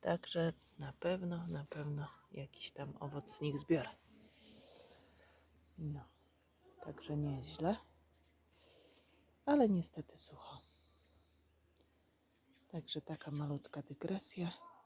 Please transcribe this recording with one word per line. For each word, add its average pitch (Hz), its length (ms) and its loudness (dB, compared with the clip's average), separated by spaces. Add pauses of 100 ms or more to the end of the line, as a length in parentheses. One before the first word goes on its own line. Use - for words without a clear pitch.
Także 170 520 2 (260)
na 139 140 -6
pewno, 175 540 0
na 151 180 -2
pewno 147 420 -4 (240)
jakiś - 400 -10
tam 139 280 -8
owoc 143 380 -6
z - 40 -6
nich 147 180 2
zbiorę. 156 300 4 (1900)
No, 147 280 -6 (760)
także 147 340 -4
nieźle. 147 580 2 (1700)
Ale 285 240 10
niestety 170 480 2
sucho. - 440 -8 (2000)
Także 156 340 -4
taka 151 300 -6
malutka 147 500 -2
dygresja. 175 680 -2 (340)